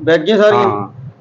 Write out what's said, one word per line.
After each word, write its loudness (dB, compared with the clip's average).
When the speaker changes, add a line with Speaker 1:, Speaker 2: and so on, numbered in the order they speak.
Speaker 1:
ਵਿਕ 2
ਗਈਆਂ 0
ਸਾਰੀਆਂ? 2
Speaker 2:
ਹਾਂ। -8